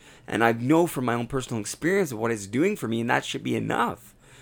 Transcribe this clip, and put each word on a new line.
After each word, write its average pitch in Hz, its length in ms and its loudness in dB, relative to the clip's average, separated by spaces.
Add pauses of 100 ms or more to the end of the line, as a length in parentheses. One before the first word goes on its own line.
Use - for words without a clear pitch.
(260)
and - 160 -2
I 117 120 6
know 151 340 4
from 139 160 -6
my 120 100 0
own 120 140 -2
personal 127 320 -4
experience 165 540 0
of 107 60 -6
what 117 120 0
it's 101 160 -4
doing 165 300 0
for 123 100 -6
me, 113 140 0
and 117 80 0
that 131 160 2
should - 180 -8
be 117 140 0
enough. - 580 -4 (260)